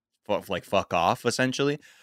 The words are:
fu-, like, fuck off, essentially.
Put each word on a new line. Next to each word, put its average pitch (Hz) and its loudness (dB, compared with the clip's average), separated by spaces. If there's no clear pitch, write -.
fu-, 98 -2
like, 90 -4
fuck 95 0
off, 92 2
essentially. 131 0